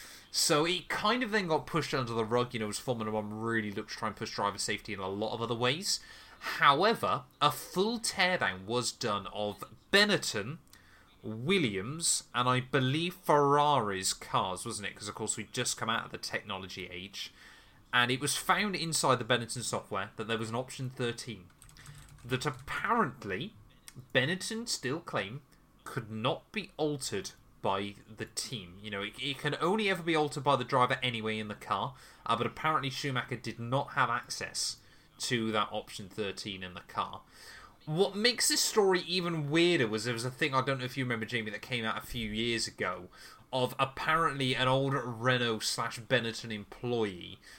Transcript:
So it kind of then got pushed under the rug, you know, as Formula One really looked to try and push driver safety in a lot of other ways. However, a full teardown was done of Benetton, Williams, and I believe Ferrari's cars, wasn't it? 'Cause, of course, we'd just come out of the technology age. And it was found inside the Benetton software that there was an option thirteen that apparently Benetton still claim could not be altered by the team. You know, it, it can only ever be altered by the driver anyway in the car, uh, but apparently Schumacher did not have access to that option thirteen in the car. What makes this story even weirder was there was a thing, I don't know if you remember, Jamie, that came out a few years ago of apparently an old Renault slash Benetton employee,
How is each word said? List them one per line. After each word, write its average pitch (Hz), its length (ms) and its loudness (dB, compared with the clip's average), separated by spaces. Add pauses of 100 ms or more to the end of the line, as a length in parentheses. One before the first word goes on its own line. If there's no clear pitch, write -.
(320)
So 156 340 4
it 175 220 -2
kind 226 360 2
of 208 80 -4
then 202 160 2
got 151 180 0
pushed 156 280 0
under 120 200 -2
the 113 100 2
rug, 123 300 2
you 117 80 -4
know, 104 80 -2
as 101 100 -4
Formula 113 320 -2
One 107 300 -2
really 113 300 0
looked 104 200 -6
to - 60 -10
try 113 100 -4
and 101 80 -6
push - 180 -6
driver 101 240 0
safety 107 360 -4
in 95 80 -6
a 95 80 -4
lot 104 240 -2
of 113 80 -4
other 117 140 -2
ways. 131 440 0 (400)
However, 147 840 4 (180)
a 143 100 6
full 220 480 -2
teardown 131 640 0
was 117 280 2
done 101 400 -2
of 104 300 -2 (280)
Benetton, 165 680 4 (640)
Williams, 123 1000 0 (100)
and 123 140 0
I 127 140 4
believe 143 540 0
Ferrari's 143 1000 4
cars, 95 520 -2
wasn't 101 220 -6
it? 92 80 -8
'Cause, 101 140 -10
of 101 60 -8
course, 107 200 -4
we'd 107 160 -10
just 123 260 -2
come 117 120 0
out 113 160 0
of 117 60 -14
the - 60 -8
technology 95 760 -6
age. 92 420 -10 (580)
And 120 200 6
it 131 100 0
was 143 160 0
found 185 380 2
inside 156 440 4
the 113 60 -6
Benetton 120 380 0
software 104 520 -4
that 110 120 -6
there 113 100 0
was 110 120 -4
an 113 60 -2
option 131 340 -6
thirteen 117 560 -6 (800)
that 127 220 -2
apparently 151 1080 -2 (600)
Benetton 185 540 0
still 135 320 -2
claim 117 420 -6 (420)
could 107 280 -8
not 110 400 -4
be - 260 -6
altered 143 540 -2 (300)
by 101 340 0 (220)
the 120 80 -8
team. 92 560 -8
You 107 100 -12
know, 101 100 -4
it, 101 180 -4
it 135 200 -4
can 143 220 0
only 196 280 2
ever 170 140 -2
be 165 120 2
altered 151 280 0
by 139 140 6
the 123 80 -2
driver 123 360 4
anyway 110 380 -2
in 107 80 -6
the 104 80 -8
car, 110 400 -2 (300)
uh, 117 100 2
but 117 100 2
apparently 139 440 0
Schumacher 127 480 -4
did 117 220 -8
not 120 340 -2
have 127 160 2
access - 680 -4 (420)
to 113 320 0
that 107 200 2
option 107 380 -8
thirteen 98 540 -6
in 90 100 -10
the 92 80 -12
car. - 400 -6 (640)
What 175 320 2
makes 240 320 2
this 302 100 2
story 190 480 4
even 170 420 0
weirder 165 380 6
was 107 160 0
there 123 100 0
was 117 120 -4
a 127 60 -2
thing, 135 220 0
I 131 80 4
don't 135 180 0
know 123 60 -4
if 127 120 -8
you 131 80 0
remember, 113 200 -2
Jamie, 107 260 -4
that 104 100 -8
came 120 240 -4
out 110 120 -2
a 107 80 -8
few 113 240 -6
years 113 380 0
ago 90 400 -4 (460)
of 127 260 2
apparently 139 800 2
an 127 100 2
old 135 260 4
Renault 120 640 0
slash - 380 -2
Benetton 113 540 0
employee, 104 880 -2 (200)